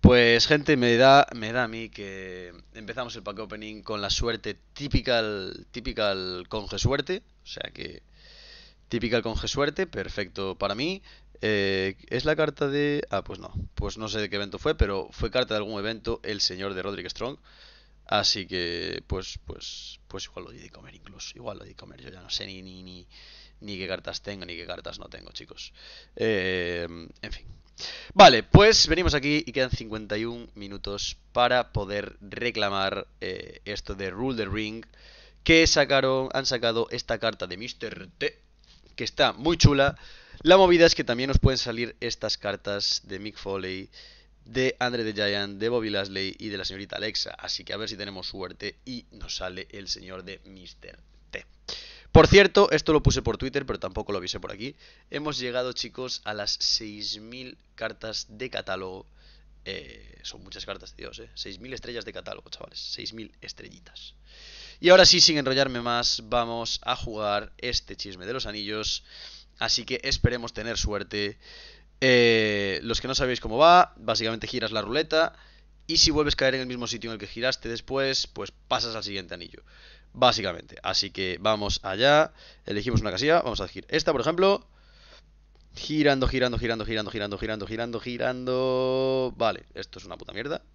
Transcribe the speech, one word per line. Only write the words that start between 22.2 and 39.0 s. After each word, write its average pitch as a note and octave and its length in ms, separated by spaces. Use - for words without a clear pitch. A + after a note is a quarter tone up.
no F#2+ 80
sé - 180
ni, F#2+ 140
ni, F#2 220
ni, F2+ 240
ni G2+ 180
qué F#2 80
cartas F2 340
tengo, G2 240
ni F2 120
qué E2+ 100
cartas E2+ 320
no - 100
tengo, - 220
chicos. - 420
Eh, F2+ 760
en E2+ 420
fin. - 140
Vale, D3 300
pues - 440
venimos D#3+ 280
aquí D3 300
y B2+ 60
quedan B2+ 200
cincuenta G#2+ 480
y A2+ 80
un A#2 280
minutos G2+ 640
para B2 400
poder G2+ 480
reclamar, G2+ 880
eh, - 440
esto G#2 300
de F#2+ 160
Rule A2+ 340
the G2 40
Ring, G#2+ 360
que E3 240
sacaron, C3+ 680
han C3 100
sacado A#2 460
esta A#2 280
carta G#2+ 280
de F2+ 100
mister G#2 520
T, - 200
que - 80